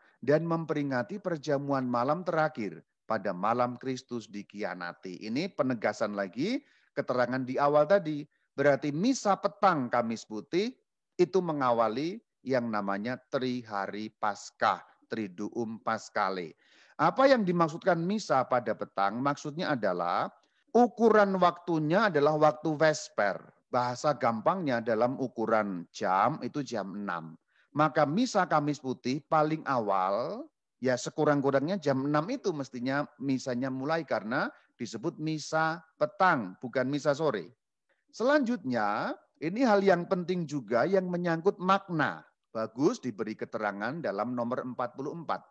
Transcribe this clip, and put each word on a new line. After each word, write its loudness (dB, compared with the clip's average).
dan 2
memperingati -2
perjamuan -2
malam 0
terakhir -2
pada -2
malam 0
Kristus -8
dikhianati. -10
Ini -4
penegasan -2
lagi -4
keterangan -2
di -4
awal 4
tadi. 2
Berarti 2
misa 2
petang 2
Kamis 0
Putih -4
itu 4
mengawali 0
yang 0
namanya -2
Tri -2
Hari -6
Paskah, -2
Triduum -6
Paskale. -4
Apa 4
yang 4
dimaksudkan 2
misa 0
pada 0
petang? -2
Maksudnya -4
adalah -2
ukuran 6
waktunya 2
adalah 4
waktu 4
Vesper. 2
Bahasa 0
gampangnya 0
dalam 2
ukuran -2
jam 2
itu -6
jam -6
enam. -8
Maka 2
misa 2
Kamis 0
Putih -4
paling 0
awal, 0
ya 2
sekurang-kurangnya 0
jam 0
enam 0
itu -4
mestinya -4
misanya -4
mulai -2
karena -2
disebut -8
misa -2
petang, 2
bukan -2
misa 0
sore. -2
Selanjutnya, 0
ini -2
hal 6
yang 4
penting -2
juga 0
yang 0
menyangkut 0
makna. -2
Bagus -2
diberi -6
keterangan -6
dalam -2
nomor -4
empat -8
puluh -10
empat. -8